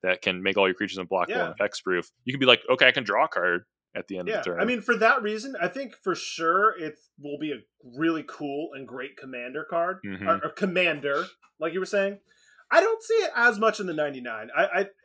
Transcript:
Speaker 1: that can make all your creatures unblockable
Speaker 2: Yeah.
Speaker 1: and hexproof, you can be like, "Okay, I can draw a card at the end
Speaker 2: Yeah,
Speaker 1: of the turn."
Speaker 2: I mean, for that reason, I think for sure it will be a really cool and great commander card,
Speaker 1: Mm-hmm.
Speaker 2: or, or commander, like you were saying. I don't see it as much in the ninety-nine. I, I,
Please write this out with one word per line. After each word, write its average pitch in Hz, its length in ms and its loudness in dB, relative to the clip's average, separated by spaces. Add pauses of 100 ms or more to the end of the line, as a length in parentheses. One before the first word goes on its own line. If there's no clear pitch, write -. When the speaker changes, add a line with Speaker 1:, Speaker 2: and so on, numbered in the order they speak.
Speaker 1:
that 92 200 0
can 92 200 -2
make 98 140 0
all 98 120 6
your 92 60 2
creatures 95 240 -4
unblockable 90 320 -2
Speaker 2:
Yeah. 175 280 -2
Speaker 1:
and - 0 -
hexproof, 92 520 -2 (140)
you 127 80 -4
can 139 80 -6
be 131 60 4
like, 123 240 8
"Okay, 131 160 6
I 127 60 8
can 135 120 -2
draw 104 200 2
a 160 40 0
card 90 360 0 (320)
at - 100 -8
the 95 120 -8
end 90 100 -6
Speaker 2:
Yeah, 214 100 -2
Speaker 1:
of 147 60 -6
the 92 60 -2
turn." 87 100 -4
Speaker 2:
I 190 40 2
mean, 240 160 0
for 233 160 0
that 226 260 4
reason, 220 380 -6
I 175 80 0
think 262 280 -10
for 185 180 -2
sure 185 640 2
it 156 160 -6 (240)
will 143 200 -10
be 151 140 -4
a 120 80 -8 (220)
really 151 440 -2
cool 147 480 -6
and 135 120 -12
great 127 300 -12
commander 131 520 -10
card, 175 380 -2
Speaker 1:
Mm-hmm. 98 220 -4
Speaker 2:
or, 147 160 2
or - 60 -6
commander, 165 760 0 (340)
like 156 140 -4
you 185 80 -4
were 185 60 -4
saying. 196 340 0 (500)
I 320 100 8
don't 440 220 2
see 440 120 0
it 392 200 2
as 233 240 4
much 214 220 2
in 190 60 -4
the 170 80 -4
ninety-nine. 123 600 -4
I, 156 120 4
I, 190 200 0 (180)